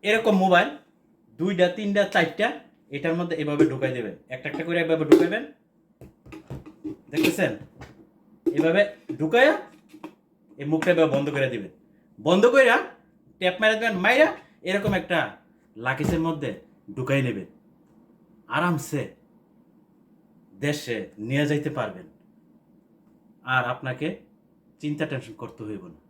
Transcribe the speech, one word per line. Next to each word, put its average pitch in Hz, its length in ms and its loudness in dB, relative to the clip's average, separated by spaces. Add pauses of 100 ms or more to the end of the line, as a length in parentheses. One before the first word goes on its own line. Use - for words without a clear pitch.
এরকম 220 260 4 (100)
মোবাইল 185 240 6 (680)
দুইটা, 180 280 2 (100)
তিনটা, 202 260 0 (120)
চারটা 196 340 0 (480)
এটার 160 220 -2
মধ্যে 170 240 -4
এভাবে 147 300 2
ঢুকাই 131 260 -4
দেবেন। 104 160 -8 (200)
একটা 131 160 -12
একটা - 160 -8
করে 170 180 -2
এভাবে 160 260 0
ঢুকাইবেন, 175 340 6 (1700)
দেখতেছেন? 156 400 0 (1040)
এভাবে 165 240 2 (380)
ঢুকাইয়া 240 340 4 (1040)
এই 139 120 -8
মুখটা 160 220 0
এভাবে 160 200 4
বন্ধ 143 200 0
করে 135 200 0
দিবেন। 98 160 -10 (480)
বন্ধ 180 260 4 (100)
কইরা 262 220 6 (640)
ট্যাপ 180 200 0
মাইরা 220 180 4
দিবেন, 220 160 -2 (100)
মাইরা 269 240 6 (400)
এরকম 196 320 0
একটা 170 180 -2 (580)
লাকেজের 139 500 -2
মধ্যে 143 240 -4 (460)
ঢুকাই 135 300 0
নেবেন। 98 220 -8 (1080)
আরামসে 156 460 -2 (1600)
দেশে 143 320 -4 (320)
নিয়ে 143 220 0
যাইতে 147 280 -2
পারবেন, 92 280 -8 (1500)
আর 127 80 2 (120)
আপনাকে 131 320 -8 (760)
চিন্তা 147 280 -4
টেনশন 123 320 -10
করতে 117 260 -14
হইব 98 240 -12
না। - 60 -20 (120)